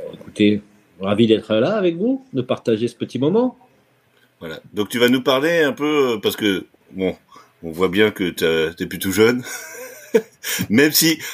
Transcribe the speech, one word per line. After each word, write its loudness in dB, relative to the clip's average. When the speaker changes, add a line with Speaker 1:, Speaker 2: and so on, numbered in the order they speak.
Speaker 1:
écoutez, 0
ravi 2
d'être 2
là 0
avec -2
vous, -4
de -4
partager -2
ce -14
petit -8
moment. 0
Speaker 2:
Voilà. -12
Donc -2
tu -4
vas 6
nous 2
parler 2
un 2
peu, 0
euh, -4
parce -2
que, 0
bon, -4
on -10
voit 0
bien 2
que -4
t'as, 0
t'es -8
plus -10
tout -4
jeune. 4
<laughs> -6
Même 4
si, 2